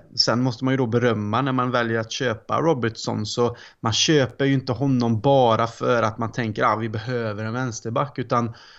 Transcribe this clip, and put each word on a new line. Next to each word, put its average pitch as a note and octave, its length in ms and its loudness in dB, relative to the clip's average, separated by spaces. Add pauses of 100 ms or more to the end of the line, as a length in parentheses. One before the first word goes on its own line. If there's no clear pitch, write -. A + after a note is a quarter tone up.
(160)
sen A#2+ 260 2
måste C3 220 -2
man C3 80 2
ju C3 60 0
då C3 80 2
berömma A2+ 560 0
när C3+ 100 0
man B2+ 180 0
väljer A#2 300 0
att A2 120 -8
köpa A2+ 480 -4
Robertson, A#2 680 -2
så A#2+ 300 0 (240)
man A2+ 120 0
köper C#3+ 520 2
ju C#3 100 4
inte C3 180 -2
honom A#2+ 480 0
bara A#2+ 460 4
för B2 360 0
att A2 160 0
man A2+ 140 -4
tänker, A#2 320 -2
"Ah, A2 120 2
vi A2+ 120 -4
behöver A2 560 -6
en A2 80 -6
vänsterback", B2+ 680 -4
utan A#2+ 360 -2 (240)